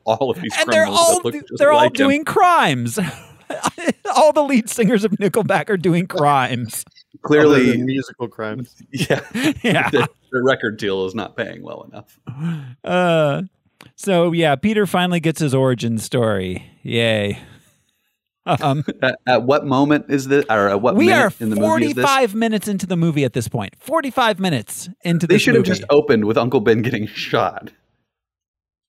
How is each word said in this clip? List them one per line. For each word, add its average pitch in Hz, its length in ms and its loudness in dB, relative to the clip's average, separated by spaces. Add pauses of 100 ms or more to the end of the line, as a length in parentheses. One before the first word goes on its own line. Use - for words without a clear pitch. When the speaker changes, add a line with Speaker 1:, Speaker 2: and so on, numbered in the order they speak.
Speaker 1:
all 117 260 -2
of 117 100 -4
these 139 180 -8
Speaker 2:
And 311 140 0
they're 320 120 4
Speaker 1:
criminals 339 240 2
that 659 60 4
Speaker 2:
all 359 100 0
Speaker 1:
look 233 100 -2
Speaker 2:
do-, 294 60 -10
Speaker 1:
just - 180 -14
Speaker 2:
they're 294 140 4
all 294 80 4
Speaker 1:
like 311 180 4
him. 269 80 2
Speaker 2:
doing 285 180 0
crimes. 226 800 2
<laughs> 160 40 -4 (1080)
All 302 160 6
the 302 100 2
lead 262 260 2
singers 214 360 2
of 196 80 0
Nickelback 196 580 -2
are 208 60 2
doing 175 320 0
crimes. 127 760 0 (380)
Speaker 1:
Clearly 147 400 4
Speaker 3:
Other 123 100 4
than 123 140 -2
musical 131 420 -6
crimes. 113 540 -10
Speaker 1:
<laughs> - 80 -20
Yeah. 139 300 -2 (120)
Speaker 2:
<laughs> 269 200 -2 (100)
Yeah. 160 280 0
Speaker 1:
The, 131 180 0 (240)
the 123 100 -2
record 123 360 -2
deal 95 280 -4
is 92 80 -8
not 107 220 -10
paying 92 260 -10
well - 220 -16
enough. - 340 -20 (640)
Speaker 2:
Uh, 165 600 0 (520)
so, 175 380 0
yeah, 160 240 2
Peter 208 280 2
finally 180 360 0
gets 156 200 -2
his 143 140 0
origin 127 440 0
story. 104 680 -2 (140)
Yay. 110 560 -2 (1080)
Um, 156 360 -2 (100)
Speaker 1:
<laughs> - 100 -6
At, 127 160 -2 (100)
at 120 160 4
what 143 200 2
moment 143 440 2
is 135 180 -2
this, 139 240 2
or 104 180 2
at 101 120 0
what 123 160 2
Speaker 2:
we 294 100 4
Speaker 1:
minute 349 140 4
Speaker 2:
are 214 120 2 (100)
Speaker 1:
in 214 80 -2
the 214 60 0
movie 311 300 0
is 294 80 -4
this? 254 100 -2
Speaker 2:
forty-five 269 300 2
minutes 220 320 -2
into 196 200 -4
the 180 100 -2
movie 160 280 0
at 120 80 -2
this 117 140 -4
point. 101 320 -8
Forty-five 254 600 -2
minutes 165 480 -4 (140)
into 170 260 0
Speaker 1:
They 180 80 4
Speaker 2:
this 208 60 2
Speaker 1:
should 247 120 4
have 233 120 6
Speaker 2:
movie. 190 120 -2
Speaker 1:
just - 120 -12
opened 143 340 4
with 107 120 0
Uncle 123 240 2
Ben 110 220 2
getting 110 240 -4
<laughs> - 20 -14
shot. - 600 -4 (1200)